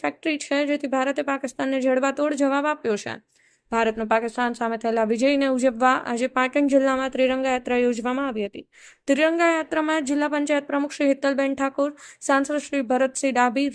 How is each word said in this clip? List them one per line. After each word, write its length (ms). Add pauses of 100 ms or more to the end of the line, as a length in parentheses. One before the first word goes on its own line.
ફેક્ટરી 400
છે, 260
જેથી 240
ભારતે 380
પાકિસ્તાનને 540
જડબાતોડ 560
જવાબ 280
આપ્યો 340
છે. 120 (560)
ભારતનો 400
પાકિસ્તાન 460
સામે 240
થયેલા 280
વિજયને 460
ઉજવવા 400 (160)
આજે 240
પાટણ 380
જિલ્લામાં 420
ત્રિરંગા 400
યાત્રા 260
યોજવામાં 480
આવી 180
હતી. 160 (440)
ત્રિરંગા 480
યાત્રામાં 540
જિલ્લા 260
પંચાયત 340
પ્રમુખ 260
શ્રી 140
હેતલબેન 480
ઠાકોર, 340 (360)
સાંસદ 400
શ્રી 240
ભરતસિંહ 440
ડાભી, 400